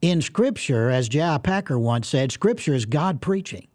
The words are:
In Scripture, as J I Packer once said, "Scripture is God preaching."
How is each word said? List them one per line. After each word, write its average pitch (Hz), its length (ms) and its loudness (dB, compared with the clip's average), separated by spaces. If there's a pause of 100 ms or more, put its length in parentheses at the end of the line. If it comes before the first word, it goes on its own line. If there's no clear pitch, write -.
In 170 220 2
Scripture, 139 680 0
as 127 180 2
J 139 140 0
I 160 160 2
Packer 185 380 -2
once 117 300 0
said, 131 240 0
"Scripture 202 420 0
is 123 140 0
God 147 340 0
preaching." - 540 -4